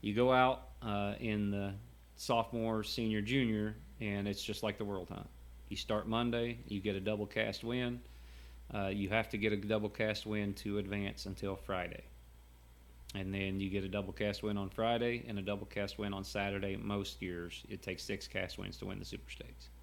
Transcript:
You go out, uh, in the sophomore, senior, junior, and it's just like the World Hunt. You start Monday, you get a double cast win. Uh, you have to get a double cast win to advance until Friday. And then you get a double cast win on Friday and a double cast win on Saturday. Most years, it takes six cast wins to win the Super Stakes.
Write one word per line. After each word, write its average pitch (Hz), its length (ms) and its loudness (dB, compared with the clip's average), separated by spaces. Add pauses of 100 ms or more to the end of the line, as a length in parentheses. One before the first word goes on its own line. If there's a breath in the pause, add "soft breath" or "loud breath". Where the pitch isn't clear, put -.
You 107 120 0
go 123 200 8
out, 127 380 6 (100)
uh, 101 400 0
in 104 280 2
the 101 240 0 (440)
sophomore, 113 680 2
senior, 110 380 2
junior, 110 560 2 (240)
and 101 260 0
it's 101 160 -2
just - 200 -4
like 104 140 0
the 110 80 -2
World 95 240 -2
Hunt. - 180 -8 (420)
You 101 80 -4
start 107 300 0
Monday, 117 600 2
you 101 140 -2
get 101 160 2
a - 20 0
double 104 260 2
cast 110 380 0
win. 120 380 0 (720 loud breath)
Uh, 101 140 2
you 98 200 0
have 110 220 4
to 113 80 -2
get 104 160 4
a 101 40 2
double 104 320 2
cast 107 360 0
win 104 300 0
to 104 240 -2
advance 101 460 -2
until 98 300 -2
Friday. 90 480 -4 (1120)
And 95 180 0
then 98 280 2
you 98 80 2
get 98 160 2
a - 20 -2
double 95 240 0
cast 104 320 0
win 104 140 2
on 98 120 0
Friday 117 580 2
and 104 120 -2
a - 20 -2
double 101 240 -2
cast 101 320 -4
win 104 160 -2
on 98 120 -4
Saturday. 98 500 0
Most 101 460 -2
years, 87 480 -4
it 101 120 -6
takes 92 220 -4
six - 240 -4
cast - 300 -2
wins 98 220 -6
to 101 60 -6
win 98 140 -4
the 98 60 -8
Super - 260 -10
Stakes. - 380 -14 (140)